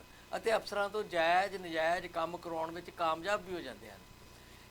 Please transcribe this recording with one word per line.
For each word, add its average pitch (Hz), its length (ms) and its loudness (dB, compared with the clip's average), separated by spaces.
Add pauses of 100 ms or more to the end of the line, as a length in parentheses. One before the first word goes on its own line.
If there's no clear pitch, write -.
(360)
ਅਤੇ 220 200 2
ਅਫਸਰਾਂ 202 340 0
ਤੋਂ 208 140 -2
ਜਾਇਜ਼ 180 520 4
ਨਜਾਇਜ਼ 175 520 0
ਕੰਮ 170 300 -2
ਕਰਵਾਉਣ 165 340 -4
ਵਿੱਚ 170 180 -10
ਕਾਮਯਾਬ 170 520 0
ਵੀ 180 120 -8
ਹੋ 170 60 -4
ਜਾਂਦੇ 110 300 -10
ਹਨ। 95 100 -16 (720)